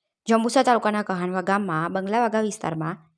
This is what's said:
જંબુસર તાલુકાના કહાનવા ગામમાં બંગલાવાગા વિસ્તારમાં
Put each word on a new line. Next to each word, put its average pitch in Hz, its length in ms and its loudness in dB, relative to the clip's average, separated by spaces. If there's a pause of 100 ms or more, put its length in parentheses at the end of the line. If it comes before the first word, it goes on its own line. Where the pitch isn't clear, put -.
(280)
જંબુસર 233 340 4
તાલુકાના 220 400 2
કહાનવા 185 380 -2
ગામમાં 180 520 0
બંગલાવાગા 214 480 0
વિસ્તારમાં 165 560 -4 (220)